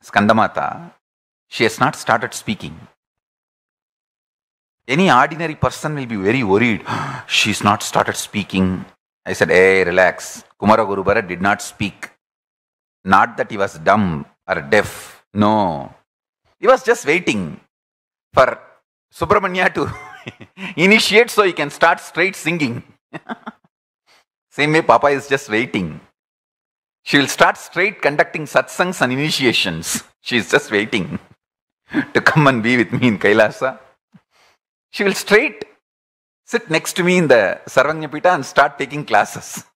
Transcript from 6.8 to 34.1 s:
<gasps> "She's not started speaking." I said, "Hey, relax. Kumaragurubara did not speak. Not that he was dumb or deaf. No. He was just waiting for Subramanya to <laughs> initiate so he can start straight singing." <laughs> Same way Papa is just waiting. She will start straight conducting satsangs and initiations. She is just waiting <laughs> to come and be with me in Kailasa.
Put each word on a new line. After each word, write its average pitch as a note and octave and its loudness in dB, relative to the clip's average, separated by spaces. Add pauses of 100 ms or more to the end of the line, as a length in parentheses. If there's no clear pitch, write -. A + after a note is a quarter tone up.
<gasps> - -14
"She's - -2
not G#2 2
started - -2
speaking." F#2 -4 (400)
I F#2 -6
said, F#2+ 0
"Hey, F#2+ 6
relax. F2+ 0 (180)
Kumaragurubara G2+ 2
did F2 -8
not G2+ 0
speak. - -10 (960)
Not G#2 2
that - -6
he A2 -8
was G2 -4
dumb F2+ 0 (220)
or F2 -4
deaf. - -2 (100)
No. G2+ 0 (680)
He F#3 0
was B3+ 4
just A#3 -2
waiting D#3+ -2 (720)
for B2 2 (540)
Subramanya F#3 0
to C#3 -4 (440)
<laughs> F#3 -16
initiate G#3+ 2
so G#3 2
he F3+ 2
can C#3+ -4
start F3 2
straight F#3+ -4
singing." D3 -4 (280)
<laughs> - -16 (1300)
Same D3 0
way D#3+ 4
Papa A#2+ 4
is C#3 0
just C3+ -4
waiting. G#2 -4 (1040)
She - 0
will C3+ 2
start F3+ 2
straight F#3+ -6
conducting D3+ -2
satsangs - -2
and B2 0
initiations. B2+ -2 (180)
She B2 -4
is G2+ -4
just - 0
waiting G#2 -2 (420)
<laughs> - -8
to - 2
come D3 2
and B2 2
be B2 2
with A2+ 0
me A#2 0
in G#2 2
Kailasa. G#2+ 2 (1120)